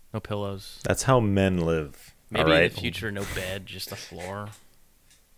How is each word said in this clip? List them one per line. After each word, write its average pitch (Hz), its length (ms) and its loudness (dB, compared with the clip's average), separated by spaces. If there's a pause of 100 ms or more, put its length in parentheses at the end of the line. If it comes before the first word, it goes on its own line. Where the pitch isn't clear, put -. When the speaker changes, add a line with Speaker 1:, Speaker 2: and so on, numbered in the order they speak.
(140)
Speaker 1:
No 107 60 -2
pillows. 101 640 -8
Speaker 2:
That's - 180 0
how 131 160 6
men 98 480 4
live, 78 480 -2 (160)
Speaker 1:
Maybe 80 140 2
Speaker 2:
all 80 120 6
right? 85 140 6
Speaker 1:
in - 40 -16
the - 60 -8
future, 113 300 -4
no 101 140 -4 (100)
bed, 95 320 -6
just - 240 -10
the 98 60 -10
floor. 101 540 -10 (880)